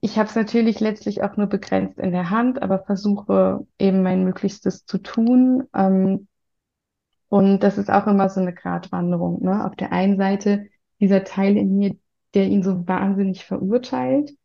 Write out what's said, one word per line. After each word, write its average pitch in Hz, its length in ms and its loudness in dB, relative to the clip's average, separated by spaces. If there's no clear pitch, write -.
ich 214 180 -4
hab's 214 180 -2
natürlich 226 440 0
letztlich 214 420 -4
auch 202 140 -4
nur 208 120 0
begrenzt 196 500 -4
in 185 140 -4
der 180 180 -2
Hand, 247 320 0
aber 190 220 -2
versuche 202 800 0
eben 190 240 2
mein 185 220 2
Möglichstes 185 640 -4
zu 190 120 -6
tun. 254 680 2
Ähm, 190 540 2
und 196 340 4
das 202 160 2
ist 202 120 -4
auch 202 160 2
immer 196 220 2
so 190 120 -4
eine 180 140 -2
Gratwanderung, 175 880 -4
ne? 190 240 -2
Auf - 100 -8
der - 160 -6
einen 190 240 2
Seite 202 500 0
dieser 196 240 4
Teil 196 320 0
in 196 200 0
mir, 202 200 0
der 196 120 4
ihn 196 160 2
so 180 240 -2
wahnsinnig 190 580 -2
verurteilt 254 880 -2